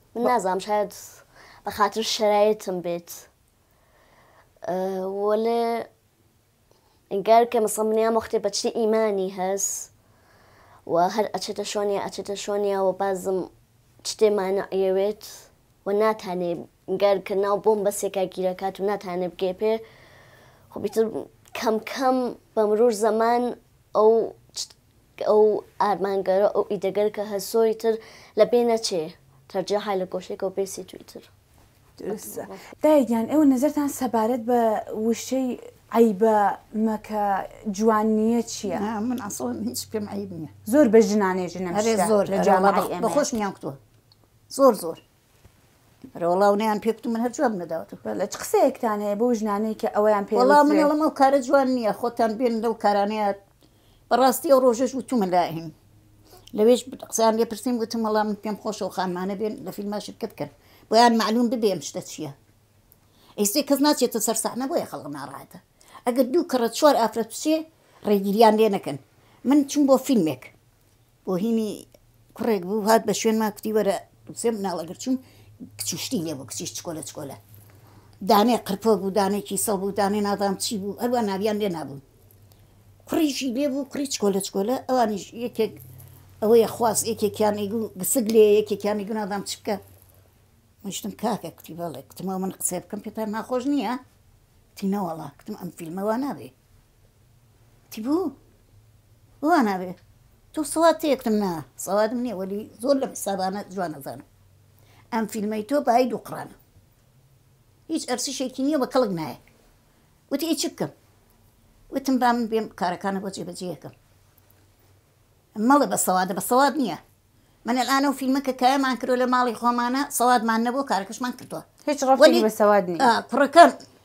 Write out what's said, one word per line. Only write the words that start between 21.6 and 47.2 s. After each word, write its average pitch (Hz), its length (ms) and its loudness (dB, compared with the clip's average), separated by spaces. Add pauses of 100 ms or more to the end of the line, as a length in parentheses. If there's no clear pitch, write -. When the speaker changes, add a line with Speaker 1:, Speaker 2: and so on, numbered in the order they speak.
Speaker 1:
کەم 262 260 0 (340)
بە 220 180 0
مرور 226 240 4 (100)
زەمان 226 400 2 (520)
ئەو 214 160 6 (460)
چ-، - 180 -10 (420)
ئەو 214 260 4 (380)
ئارمانگەرە، 196 760 0
ئەو - 160 2
ئیدەگەر 202 440 -2
کە 208 160 -6
هەسۆی 220 500 0
تر 226 120 0 (460)
لە 214 120 6
بێ 240 100 4 (100)
نەچێ، 214 320 -2 (460)
تەرجیح 202 360 -4 (160)
لە 185 100 -6
گۆشەیەکەوە 190 460 -8
بێسی 190 320 -6
تویتر. - 340 -20 (760)
Speaker 2:
درستە. - 440 -10 (380)
دایکیان، 240 500 4
ئێوە 302 220 4
نەزەرتان 285 360 0 (100)
سەبارەت 233 500 0
بە 240 120 4 (440)
وشەی 254 440 -2 (460)
عەیبە 220 420 6 (500)
مەکە 214 380 -4 (500)
جوان 214 320 2 (100)
نییە 226 240 2 (100)
چییە؟ 185 340 -6
Speaker 3:
نا، 220 140 -6 (100)
من 247 160 -4
ئەسڵەن 240 320 -8 (100)
هیچ - 140 -8 (100)
پێم 214 220 -6
عەیب 202 260 -8
نییە. 151 120 -12 (220)
Speaker 2:
زۆر 294 200 8
بە 226 140 10
ژنانێ 190 460 0
ژنە 180 240 -6
Speaker 3:
ئەرێ 226 180 2
Speaker 2:
شتە 202 160 2
Speaker 3:
زۆر، 202 200 4
Speaker 2:
لە 196 60 0
Speaker 3:
ئەرێ 180 80 2
Speaker 2:
جوامعی 196 260 6
Speaker 3:
وەڵا 202 60 2
بە-، 190 140 0
Speaker 2:
ئێمە. 180 120 -4
Speaker 3:
بەخۆشمیان 220 520 -2
کوتووە. 143 200 -10 (800)
زۆر، 262 160 6 (100)
زۆر. 160 160 -8 (1120)
ئەرێ 170 180 -4
وەڵا 196 220 4
و - 80 0
نەیان 214 220 0
پێ 226 120 0
کوتم، 233 180 -8
من 226 120 -4